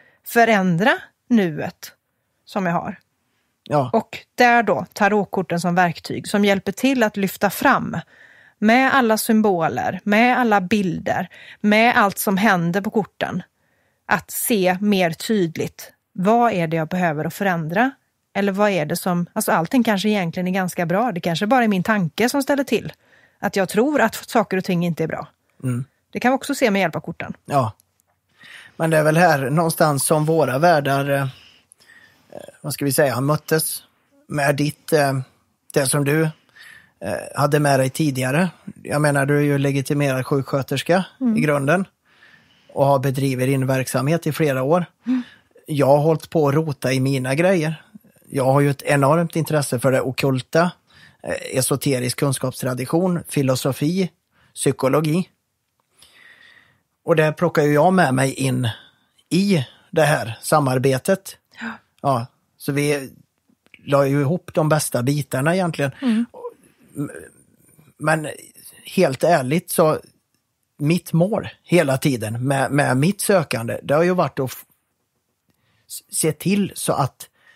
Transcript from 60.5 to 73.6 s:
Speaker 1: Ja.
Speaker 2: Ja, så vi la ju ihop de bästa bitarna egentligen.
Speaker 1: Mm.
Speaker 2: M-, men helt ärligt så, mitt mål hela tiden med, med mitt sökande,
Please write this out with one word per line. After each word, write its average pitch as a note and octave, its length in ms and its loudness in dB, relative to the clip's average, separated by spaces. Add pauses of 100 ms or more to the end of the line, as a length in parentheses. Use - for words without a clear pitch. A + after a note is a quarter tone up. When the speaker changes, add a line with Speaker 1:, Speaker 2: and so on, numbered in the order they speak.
Speaker 1:
Ja. - 100 -10 (320)
Speaker 2:
Ja, B2+ 240 0 (300)
så - 160 -6
vi C#3+ 380 -2 (720)
la C#3 220 2
ju C#3 140 2
ihop D3+ 340 -2
de D#3 140 2
bästa C#3+ 340 0
bitarna C#3+ 520 0
egentligen. D#3+ 360 -2 (120)
Speaker 1:
Mm. A#3 240 0 (680)
Speaker 2:
M-, - 140 -8 (880)
men D#3 300 -2 (680)
helt D#3+ 300 2
ärligt D#3 460 2
så, D#3 280 2 (800)
mitt D#3+ 340 -2
mål F3 360 0 (140)
hela D3 360 2
tiden A#2+ 500 -2
med, C#3 240 -2
med C3+ 240 2
mitt D#3+ 240 0
sökande, A#2+ 640 -2